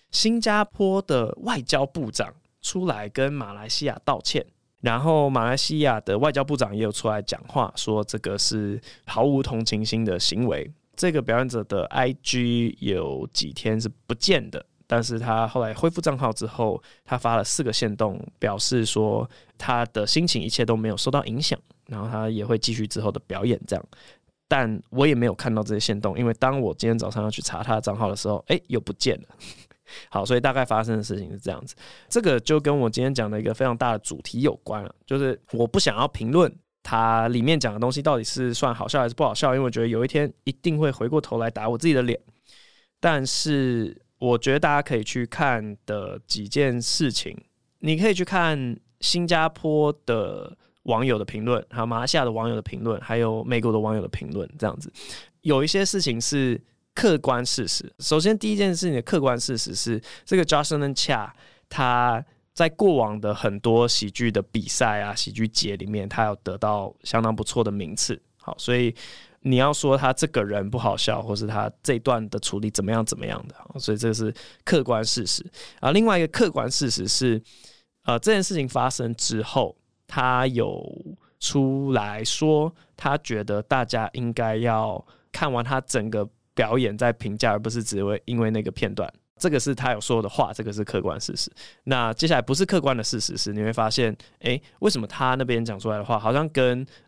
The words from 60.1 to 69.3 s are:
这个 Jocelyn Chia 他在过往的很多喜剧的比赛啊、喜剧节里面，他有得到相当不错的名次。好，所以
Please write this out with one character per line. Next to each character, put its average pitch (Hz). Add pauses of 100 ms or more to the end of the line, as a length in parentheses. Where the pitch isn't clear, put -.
这 -
个 170
Jocelyn 147
Chia 113 (380)
他 123 (300)
在 165
过 185
往 107
的 104
很 101
多 117
喜 107
剧 117
的 98
比 -
赛 107
啊、 101
喜 -
剧 110
节 107
里 95
面， 101
他 113
有 104
得 95
到 104
相 117
当 113
不 107
错 -
的 107
名 98
次。 - (180)
好， -
所 123
以 117 (460)